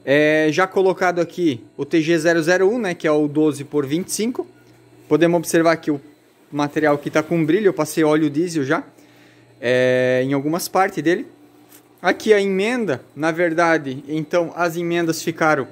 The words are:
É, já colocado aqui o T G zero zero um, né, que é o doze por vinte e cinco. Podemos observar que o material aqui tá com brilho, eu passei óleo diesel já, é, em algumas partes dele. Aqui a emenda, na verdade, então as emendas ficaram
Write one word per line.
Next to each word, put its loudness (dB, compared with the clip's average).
É, 2
já 2
colocado 0
aqui -2
o -8
T 0
G 2
zero 2
zero 2
um, 0
né, -4
que -4
é 2
o 2
doze 0
por -4
vinte -6
e -12
cinco. -4
Podemos 4
observar 2
que -6
o -2
material 0
aqui -4
tá 0
com 0
brilho, 2
eu 4
passei -2
óleo 2
diesel -2
já, -2
é, 2
em -2
algumas -4
partes 0
dele. 0
Aqui 0
a 6
emenda, -2
na -2
verdade, 0
então -2
as -4
emendas -2
ficaram 0